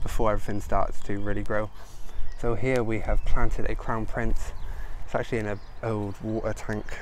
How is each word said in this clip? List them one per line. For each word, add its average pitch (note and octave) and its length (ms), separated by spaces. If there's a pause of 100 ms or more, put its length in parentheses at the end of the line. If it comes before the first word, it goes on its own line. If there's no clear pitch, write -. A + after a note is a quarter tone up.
before A2 300
everything G#2 300
starts - 400
to G2+ 180
really G2+ 240
grow. G#2+ 260 (680)
So A#2 160
here B2+ 260
we A2 180
have - 260
planted - 440
a B2 60
crown A2+ 300
prince. - 480 (500)
It's - 100
actually A#2 260
in G#2+ 80
an G#2 120 (240)
old G#2 380
water A2 320
tank, - 320 (160)